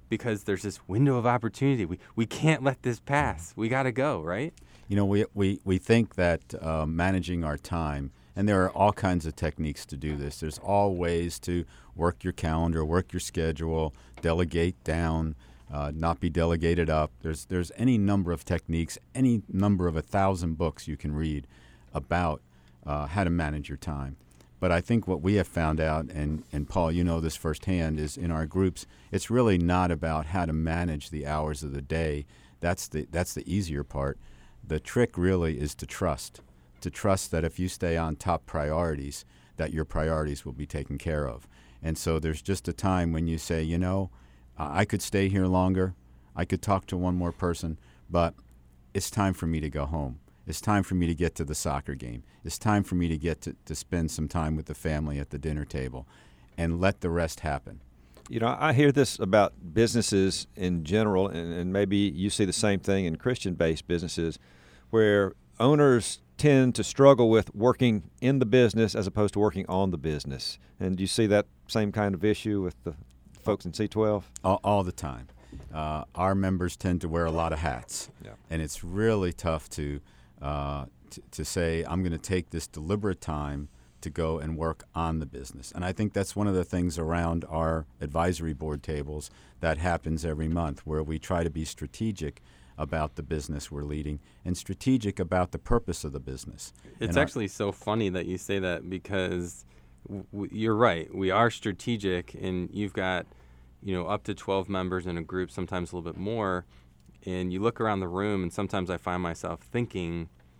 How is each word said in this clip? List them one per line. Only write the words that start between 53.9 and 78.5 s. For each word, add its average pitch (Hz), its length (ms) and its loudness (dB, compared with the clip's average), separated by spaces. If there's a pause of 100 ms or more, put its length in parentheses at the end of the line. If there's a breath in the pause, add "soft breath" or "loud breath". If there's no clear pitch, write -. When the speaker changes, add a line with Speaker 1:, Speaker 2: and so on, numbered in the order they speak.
Speaker 2:
some - 180 -4
time 80 280 -2
with 78 100 -4
the 76 80 -8
family 76 460 -4
at 71 100 -8
the 73 80 -8
dinner 76 280 -4
table 64 420 -8 (500 soft breath)
and 85 220 0
let 95 220 2
the 90 80 0
rest 82 320 0
happen." 71 400 -6 (480 soft breath)
Speaker 3:
You 113 100 -4
know, 113 200 2
I 147 140 4
hear 143 180 8
this 135 280 4
about 98 340 6 (200)
businesses 101 840 4
in 90 280 0
general, 98 440 2
and, 85 260 -6
and 87 200 -4
maybe 101 240 2
you 98 320 2
see 104 160 2
the 90 80 2
same 101 260 2
thing 98 260 2
in 80 120 -2
Christian-based 85 720 0
businesses, 82 520 -2 (500 soft breath)
where 104 440 4 (260)
owners 135 640 6 (200)
tend 135 320 6
to 110 100 -2
struggle 131 460 8
with 110 240 6
working 113 480 4 (180)
in 131 200 4
the 120 80 2
business 113 480 6
as 104 100 0
opposed 101 260 2
to 101 80 0
working 98 300 4
on 95 220 2
the 85 60 -2
business. 69 600 -4 (220 soft breath)
And 92 180 -2
do 95 60 -4
you 95 40 0
see 110 200 4
that 104 180 6 (220)
same 104 240 0
kind 101 240 0
of 85 100 0
issue 104 380 0
with 87 200 -8
the 80 120 -8 (480)
folks 104 200 -2
in 85 100 -8
C 107 140 -2
twelve? 107 440 0 (120)
Speaker 2:
All, 95 200 2
all 101 200 2
the 90 80 -6
time. 64 360 -10 (440 loud breath)
Uh, 76 340 -4 (100)
our 95 180 2
members 92 420 0
tend 87 260 0
to 87 60 -4
wear 82 180 0
a 82 60 0
lot 82 220 0
of 76 60 -4
hats. 65 500 -6 (160)
Speaker 3:
Yeah. - 60 -16 (180)
Speaker 2:
And 82 100 -2